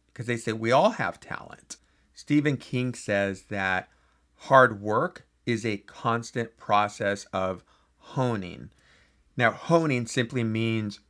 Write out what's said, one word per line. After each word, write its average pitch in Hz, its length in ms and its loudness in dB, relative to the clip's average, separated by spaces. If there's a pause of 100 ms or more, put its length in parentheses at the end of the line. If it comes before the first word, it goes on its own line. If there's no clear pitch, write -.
(120)
'cause 117 140 -12
they 120 100 -2
say, 113 160 -4
"We 113 200 -2
all 170 180 6
have 98 300 -6
talent." - 560 -14 (380)
Stephen 147 420 0
King 123 380 -4
says 101 500 -2
that 95 440 -4 (480)
hard 123 440 6
work 110 460 -2 (200)
is 113 180 -2
a 107 140 -2
constant - 800 -6
process 104 760 0
of 95 320 -4 (340)
honing. 98 720 -4 (680)
Now, 113 160 4
honing 151 540 2
simply 123 380 -2
means 110 640 -2